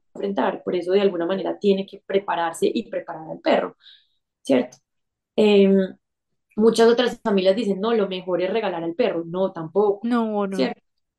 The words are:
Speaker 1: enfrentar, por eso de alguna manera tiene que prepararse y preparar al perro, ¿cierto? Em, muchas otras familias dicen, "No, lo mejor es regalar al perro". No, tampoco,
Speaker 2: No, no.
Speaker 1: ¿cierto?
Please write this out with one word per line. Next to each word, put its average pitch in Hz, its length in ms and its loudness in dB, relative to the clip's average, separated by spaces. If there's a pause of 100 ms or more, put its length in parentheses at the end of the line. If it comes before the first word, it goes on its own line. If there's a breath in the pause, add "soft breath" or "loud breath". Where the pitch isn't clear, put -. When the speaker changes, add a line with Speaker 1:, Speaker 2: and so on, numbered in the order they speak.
(140)
Speaker 1:
enfrentar, 202 500 -4
por 185 120 -4
eso 175 160 -4
de 202 100 4
alguna 175 240 0
manera 170 320 -4
tiene 196 280 0
que - 200 -20
prepararse 170 680 -2
y - 180 -6
preparar 170 400 -10
al - 100 -12
perro, - 360 0 (640 soft breath)
¿cierto? - 360 0 (580)
Em, 202 400 6 (800)
muchas 220 340 4
otras 233 320 0
familias 196 340 2
dicen, 202 240 -2
"No, 233 140 0
lo 208 140 0
mejor 180 340 -4
es 185 100 -2
regalar 190 320 -4
al 170 100 -6
perro". 175 320 -2
No, 185 260 -4
tampoco, 202 600 -2
Speaker 2:
No, 214 340 -2
no. 196 260 -2
Speaker 1:
¿cierto? - 80 -16 (380)